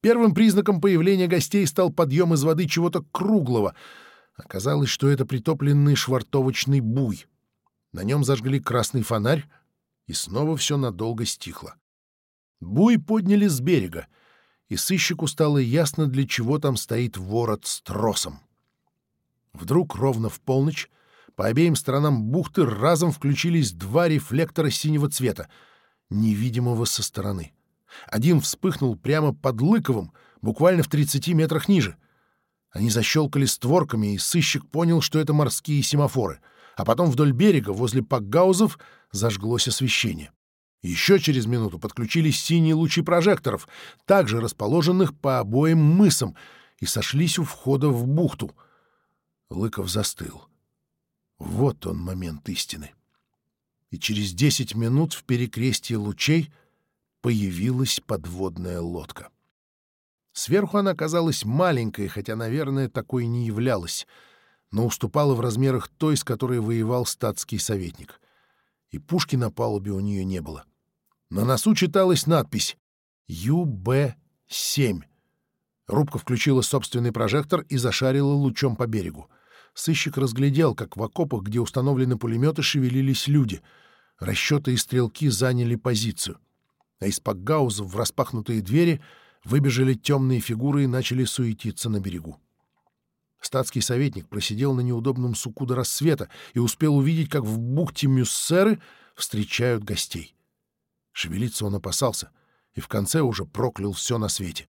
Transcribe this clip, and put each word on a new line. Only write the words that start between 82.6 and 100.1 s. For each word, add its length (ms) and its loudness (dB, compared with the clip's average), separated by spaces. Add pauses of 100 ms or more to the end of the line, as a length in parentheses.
шевелились 640 0
люди — 340 2 (580)
Расчеты 540 -2
и 40 0
стрелки 520 0
заняли 460 0
позицию, 640 -4 (600)
а 80 -2
из 120 -2
пакгаузов 680 -2
в 100 -8
распахнутые 640 -4
двери 400 2 (420)
выбежали 500 2
темные 460 0
фигуры 440 -2
и 40 2
начали 380 -2
суетиться 640 -4
на 100 -2
берегу. 400 -10 (1000)
Статский 400 -2
советник 480 -2
просидел 440 -2
на 80 0
неудобном 540 -2
суку 300 -8
до 100 -2
рассвета 540 -2 (240)
и 60 0
успел 360 2
увидеть, 340 2
как 140 -2
в 160 -2
бухте 480 -2
Мюссеры 720 2 (340)
встречают 680 -2
гостей. 520 -8 (760)